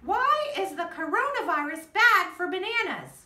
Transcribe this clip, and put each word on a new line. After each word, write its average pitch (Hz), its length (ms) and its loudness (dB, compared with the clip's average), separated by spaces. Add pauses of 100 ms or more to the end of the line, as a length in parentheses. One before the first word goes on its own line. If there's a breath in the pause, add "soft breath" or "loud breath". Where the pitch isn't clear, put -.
Why 494 440 2 (100)
is 370 140 -4
the 330 220 -6
coronavirus 330 1000 -2
bad 440 420 6
for 359 120 -2
bananas? 392 760 -4